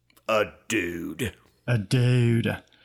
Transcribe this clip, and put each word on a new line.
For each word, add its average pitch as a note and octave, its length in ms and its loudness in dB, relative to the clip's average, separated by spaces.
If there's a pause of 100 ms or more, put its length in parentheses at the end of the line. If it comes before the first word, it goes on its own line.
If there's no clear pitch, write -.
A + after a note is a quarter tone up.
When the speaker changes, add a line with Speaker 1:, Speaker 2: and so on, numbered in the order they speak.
(260)
Speaker 1:
A G#2+ 260 0 (160)
dude. F2 680 -4 (320)
Speaker 2:
A B2 100 2
dude. A#2+ 880 2 (220)